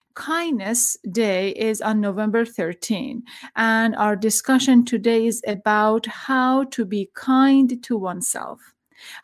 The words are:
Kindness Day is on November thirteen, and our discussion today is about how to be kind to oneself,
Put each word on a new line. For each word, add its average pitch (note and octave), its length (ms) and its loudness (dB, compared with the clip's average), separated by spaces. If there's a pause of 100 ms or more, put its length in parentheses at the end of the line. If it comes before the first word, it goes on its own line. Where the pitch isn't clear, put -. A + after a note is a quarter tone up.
(140)
Kindness B3+ 840 -2 (140)
Day G3 400 0
is A3 320 -4
on A3 180 0
November G#3 440 0
thirteen, - 800 -6 (320)
and A3+ 400 2
our G#3 180 0
discussion A#3+ 680 4
today A3+ 420 0
is A3+ 180 -2
about G#3+ 640 0
how C4 600 0
to A#3+ 180 -4
be G3 300 -4
kind C4 680 4
to A#3+ 140 -4
oneself, F#3 640 -6 (640)